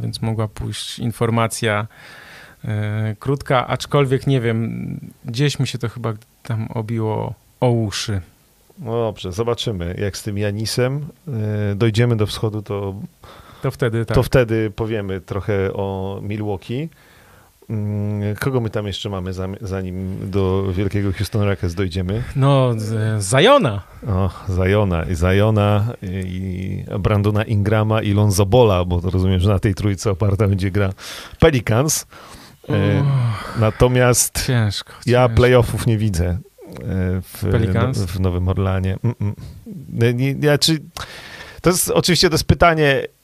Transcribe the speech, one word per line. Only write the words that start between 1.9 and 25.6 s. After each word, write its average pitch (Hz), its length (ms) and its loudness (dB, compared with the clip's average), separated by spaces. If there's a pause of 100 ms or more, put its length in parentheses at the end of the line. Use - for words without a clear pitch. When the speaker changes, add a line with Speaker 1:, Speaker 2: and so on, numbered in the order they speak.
Speaker 1:
e, 107 540 -2
krótka, 135 480 -2
aczkolwiek 131 600 0
nie 135 140 2
wiem, 117 560 -4 (280)
gdzieś 135 340 -2
mi 131 80 2
się - 100 -8
to 117 120 -4
chyba 117 240 -6 (300)
tam 110 300 -4
obiło 110 600 -2 (260)
o 127 100 4
uszy. 110 520 -2 (580)
Speaker 2:
No 120 120 -8
dobrze, 110 400 -4
zobaczymy, 101 680 -2
jak 98 200 -4
z - 60 -12
tym 101 140 -4
Janisem, 110 680 -2 (680)
e, 101 40 -2
dojdziemy 117 400 2
do 107 120 0
wschodu, 107 340 -4
to 101 340 -6 (680)
Speaker 1:
To 135 100 -2
wtedy, 113 340 -2
tak. 110 100 -2
Speaker 2:
to 127 80 4
wtedy 110 520 2
powiemy 101 460 -4
trochę 98 520 -2
o 98 500 -4
Milwaukee. 107 680 -6 (800)
Mm, 104 680 -4
kogo 131 260 -2
my 113 80 -4
tam 104 180 -4
jeszcze 101 220 -8
mamy, 95 240 -6
zam-, 95 280 -8
zanim 95 560 -6 (140)
do 95 320 0 (100)
wielkiego 101 400 -2
Houston 101 280 -2
Rockets 98 320 0
dojdziemy? 95 500 -2 (120)
Speaker 1:
No, 135 420 4
z-, 107 460 -2
Zajona. 135 580 4 (260)
Speaker 2:
O, 95 220 2 (180)
Zajona. 92 560 2
I 92 120 -2
Zajona, 104 720 4 (160)